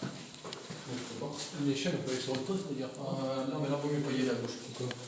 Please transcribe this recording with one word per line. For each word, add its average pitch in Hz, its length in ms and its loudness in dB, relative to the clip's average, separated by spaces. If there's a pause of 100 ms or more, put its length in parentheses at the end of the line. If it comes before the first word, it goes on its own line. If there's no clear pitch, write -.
Mais - 960 -8
je - 160 -6
sais - 60 -6
pas. - 120 -4 (300)
Une 143 100 6
échelle, 147 280 4
on 120 40 -2
peut 127 80 0
aller 127 100 2
sur 131 120 0
le 131 80 2
toit, 190 160 2
c'est-à-dire, 135 400 0
euh, 135 540 0
non, 156 100 0
mais 139 80 2
là, 143 60 4
vaut 143 140 2
mieux 147 120 4
pas 135 100 2
y 127 100 4
aller 127 80 6
à 120 40 4
gauche. 113 320 -2
Pourquoi? 123 300 -4 (120)